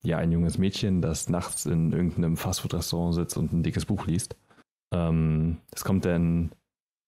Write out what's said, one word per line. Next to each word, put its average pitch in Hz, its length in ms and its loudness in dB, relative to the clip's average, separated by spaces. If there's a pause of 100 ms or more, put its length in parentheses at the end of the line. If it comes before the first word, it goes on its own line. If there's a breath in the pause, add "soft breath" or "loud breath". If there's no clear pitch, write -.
ja, 82 140 0
ein 85 140 0
junges 82 260 2
Mädchen, 95 440 0
das 80 280 -2
nachts - 360 -4
in 82 260 2
irgendeinem 85 460 0
Fastfood-Restaurant 85 800 -2
sitzt 85 220 -2
und 80 160 -2
ein 82 100 2
dickes 80 220 0
Buch 98 200 -2
liest. - 300 -2 (580 soft breath)
Ähm, 82 640 2 (160)
es - 100 -10
kommt 95 220 2
dann 85 460 2 (560)